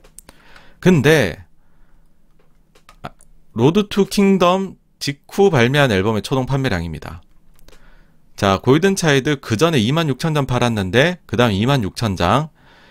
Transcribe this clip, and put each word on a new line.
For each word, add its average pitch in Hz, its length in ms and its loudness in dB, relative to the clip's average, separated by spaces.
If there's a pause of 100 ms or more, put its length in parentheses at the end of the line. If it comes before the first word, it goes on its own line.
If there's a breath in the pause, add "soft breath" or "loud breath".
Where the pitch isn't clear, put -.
(800 soft breath)
근데 147 640 2 (1600)
아, - 80 -14 (420)
로드 165 360 2
투 196 180 0
킹덤 190 680 0 (240)
직후 190 520 -2
발매한 135 420 2
앨범의 101 300 0
초동 131 240 -4
판매량입니다. 85 760 -6 (1120 soft breath)
자, 98 220 0
골든차일드 151 840 0
그 - 160 -4
전에 160 220 0
이만 147 300 0
육천 151 260 -4
장 143 100 -2
팔았는데 120 800 -2
그 - 120 -8
다음 104 160 2
이만 117 320 -2
육천 95 320 -6
장, 113 320 0 (420 soft breath)